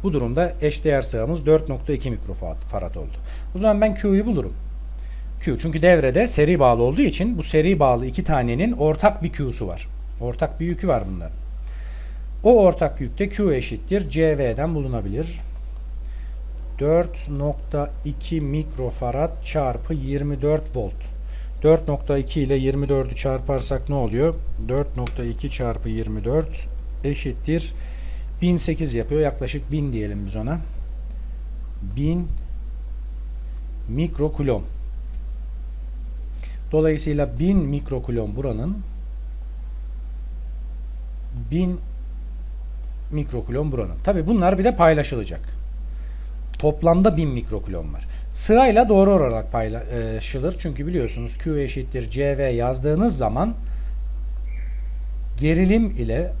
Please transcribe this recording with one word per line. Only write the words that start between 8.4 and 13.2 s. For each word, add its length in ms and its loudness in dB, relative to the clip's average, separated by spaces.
ortak 520 2
bir 80 0
Q'su 360 -2
var. 200 -6
Ortak 380 -2
bir 60 0
yükü 220 -2
var 220 4
bunların. 280 -6
O 200 8
ortak 380 4
yük 180 -6
de 100 2